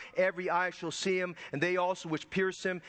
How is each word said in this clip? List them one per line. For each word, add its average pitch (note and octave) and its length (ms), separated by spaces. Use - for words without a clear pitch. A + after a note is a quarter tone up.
Every F3+ 320
eye F3+ 220
shall E3 200
see F#3 280
him, F3+ 160
and C#3 100
they F3+ 160
also F3+ 320
which D#3 220
pierced F#3+ 320
him, F#3 260